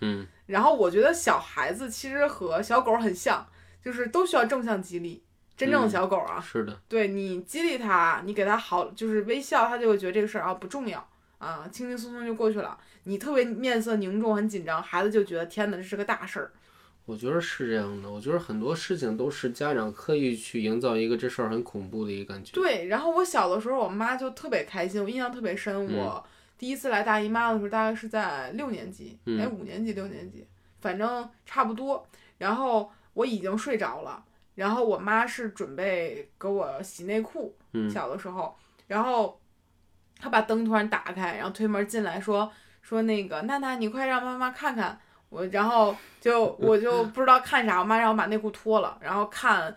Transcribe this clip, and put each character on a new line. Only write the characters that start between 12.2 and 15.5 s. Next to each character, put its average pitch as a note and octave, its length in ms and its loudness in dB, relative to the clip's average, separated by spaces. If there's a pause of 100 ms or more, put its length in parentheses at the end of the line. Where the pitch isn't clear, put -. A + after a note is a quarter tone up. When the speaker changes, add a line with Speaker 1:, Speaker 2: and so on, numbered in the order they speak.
Speaker 2:
就 A3+ 100 -4
过 A3 160 2
去 G#3 80 0
了。 - 200 -6 (260)
你 G3 140 -4
特 C4+ 160 -2
别 B3+ 100 6
面 A#3 380 0
色 A3 140 0
凝 G3 220 -2
重， A3 160 2
很 G#3 140 2
紧 G3 160 -6
张， D#3+ 180 -2
孩 F3+ 200 0
子 G#3 80 2
就 G3+ 120 4
觉 F#3 140 -2
得 E3 80 -2
，“天 G#3 260 -2